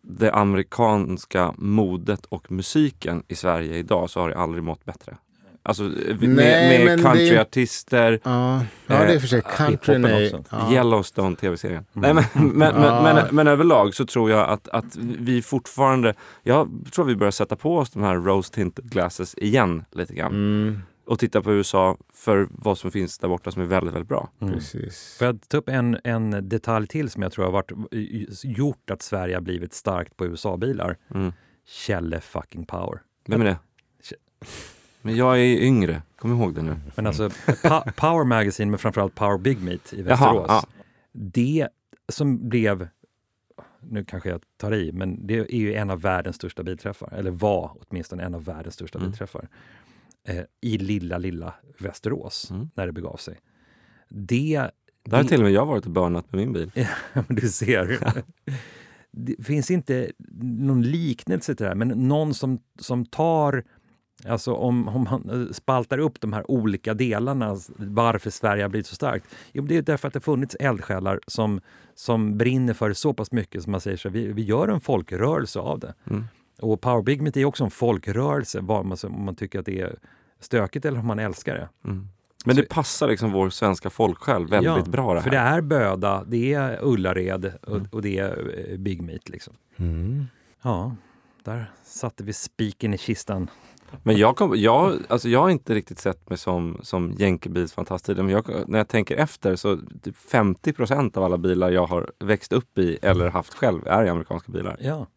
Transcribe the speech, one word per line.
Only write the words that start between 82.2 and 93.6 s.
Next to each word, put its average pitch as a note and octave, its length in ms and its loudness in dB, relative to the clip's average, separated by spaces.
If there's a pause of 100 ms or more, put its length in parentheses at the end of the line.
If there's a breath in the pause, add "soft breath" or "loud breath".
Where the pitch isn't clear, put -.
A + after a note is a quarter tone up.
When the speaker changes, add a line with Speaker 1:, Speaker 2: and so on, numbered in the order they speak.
Speaker 1:
Men B2+ 100 -4
Speaker 3:
Så C#3+ 60 2
Speaker 1:
det - 60 -4
passar - 400 -4
liksom A2 240 -2
vår F#2+ 180 0
svenska F#2+ 400 -4
folksjäl G2 560 -2
väldigt G#2 300 2
Speaker 3:
Ja, B2+ 140 0
Speaker 1:
bra A#2+ 240 0
det E2+ 60 0
här. - 40 -4
Speaker 3:
för C3 60 0
det C3+ 60 2
är C3 240 2
Böda, G2+ 680 0
det A#2+ 280 -2
är C3+ 280 -4
Ullared F#2 720 0 (100)
och, G#2 140 -6
Speaker 1:
Mm. G2+ 160 -6
Speaker 3:
och A2 100 -6
det G2+ 160 -4
är, G2 360 -6 (180)
eh, F#2+ 60 -10
Big F#2+ 240 -6
Meat E2 260 -12
liksom. - 260 -18 (220)
Speaker 2:
Mm. F#2 480 -4 (380 soft breath)
Speaker 3:
Ja, A2+ 340 -4 (480 soft breath)
där A2+ 280 -10 (120)
satte - 400 -10
vi G#2 80 -8
spiken G#2+ 640 -4
i F#2+ 40 -6
kistan. F#2+ 520 -6 (520 loud breath)